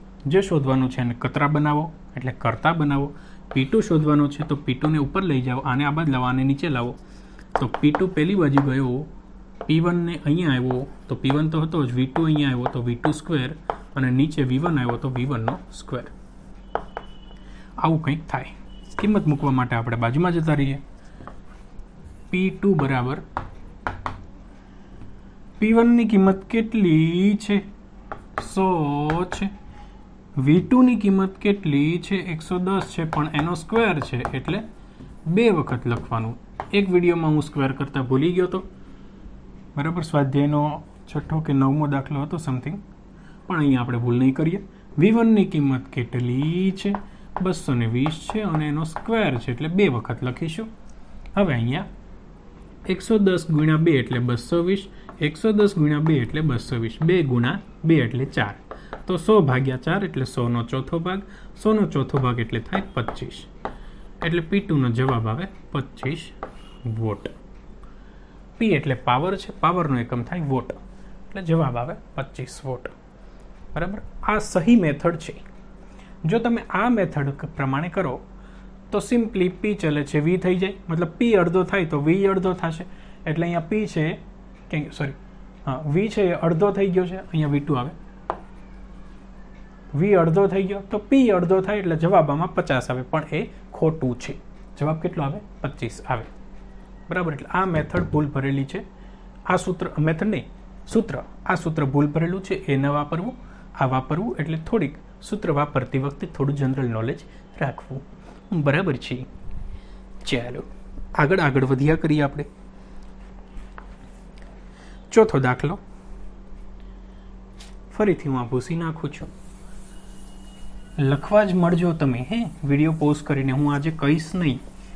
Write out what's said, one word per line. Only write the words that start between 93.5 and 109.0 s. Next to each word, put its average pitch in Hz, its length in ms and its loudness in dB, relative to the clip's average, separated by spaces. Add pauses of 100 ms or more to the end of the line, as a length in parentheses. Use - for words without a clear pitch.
ખોટું 156 460 0
છે. - 200 -10 (400)
જવાબ 160 220 0
કેટલો 175 220 -4
આવે? 156 180 -4 (200)
પચીસ - 480 -8
આવે. 123 140 -2 (880)
બરાબર? 170 220 -2
એટલે - 160 -10
આ 185 160 0
method 175 360 0
ભૂલ 151 260 0
ભરેલી 139 380 0
છે. - 200 -8 (600)
આ 185 100 4
સૂત્ર, 185 420 -4
મેથડ 160 280 2
નહીં, 175 180 -2 (420)
સૂત્ર, 156 360 0 (240)
આ 190 80 2
સૂત્ર 156 300 0
ભૂલ 143 220 4
ભરેલું 175 360 0
છે, 190 120 -4
એ 139 220 0
ન 139 100 2
વાપરવું, 156 460 -2 (480)
આ 131 60 2
વાપરવું. 151 520 -2
એટલે 160 180 -2
થોડીક 160 380 -2 (280)
સૂત્ર 202 280 -4
વાપરતી 143 480 0
વખતે 143 280 -4
થોડું 139 300 -2
general 135 320 0
knowledge 113 300 -4 (420)
રાખવું. 135 400 -6 (520)
બરાબર 147 440 2
છે? 127 300 -8 (1000)